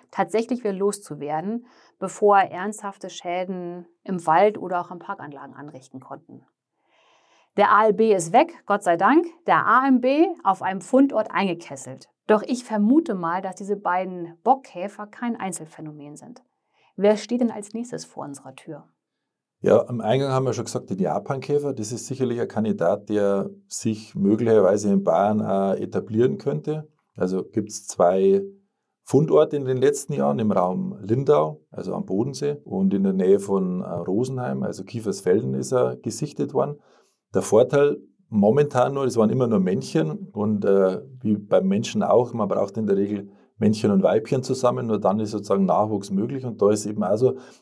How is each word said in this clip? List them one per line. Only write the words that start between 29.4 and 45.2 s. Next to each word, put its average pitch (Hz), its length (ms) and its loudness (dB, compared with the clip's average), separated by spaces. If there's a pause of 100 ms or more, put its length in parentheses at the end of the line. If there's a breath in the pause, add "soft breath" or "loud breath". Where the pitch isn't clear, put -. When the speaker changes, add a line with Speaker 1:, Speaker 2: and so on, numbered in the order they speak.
Speaker 2:
in 139 100 -4
den 131 120 -2
letzten 143 360 0
Jahren 143 240 0
im 107 140 0
Raum 92 500 -2
Lindau, 147 600 0 (100)
also 92 240 -8
am 92 100 -6
Bodensee, 135 600 -4
und 95 280 0
in 98 80 0
der 98 120 2
Nähe 95 260 4
von, 92 420 -2
äh, 90 60 -10
Rosenheim, 127 760 -4
also 101 220 -8
Kiefersfelden, 110 720 -2
ist 131 180 -4
er 127 220 2
gesichtet 139 580 -6
worden. 139 240 -2 (560 soft breath)
Der 95 80 2
Vorteil 131 560 4 (320)
momentan 127 640 2
nur, 139 120 -2
es 117 120 0
waren 110 140 4
immer 127 160 2
nur 110 120 2
Männchen 98 720 -2
und, 104 320 -2
äh, 95 360 2 (180)
wie 107 160 0
beim 104 320 0
Menschen 107 360 -2
auch, 117 280 2
man 110 160 -4
braucht 98 300 -4
in 110 80 -4
der 98 120 2
Regel 101 340 -4 (260 loud breath)
Männchen 107 340 2
und 190 120 4
Weibchen 143 400 2
zusammen, 127 440 -2
nur 107 120 0
dann 98 200 0
ist 107 120 -4